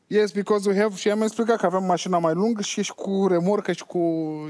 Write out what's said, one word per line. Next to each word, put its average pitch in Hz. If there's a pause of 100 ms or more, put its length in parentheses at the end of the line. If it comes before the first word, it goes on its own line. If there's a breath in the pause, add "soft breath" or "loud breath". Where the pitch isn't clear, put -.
„Yes, 208
because 202
we 196
have”, 208
și 208
am 214
explicat 220
că 196
aveam 185
mașina 180
mai 165
lungă 208
și, 208
și -
cu 196
remorcă 190
și -
cu... - (500)